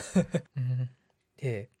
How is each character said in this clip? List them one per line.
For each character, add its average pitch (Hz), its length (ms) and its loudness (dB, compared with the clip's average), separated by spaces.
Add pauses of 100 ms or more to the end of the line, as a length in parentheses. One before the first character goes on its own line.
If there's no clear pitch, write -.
(140)
<laughs> - 420 2
う 135 40 -2
ん。 127 300 0 (460)
で、 117 320 -4 (120)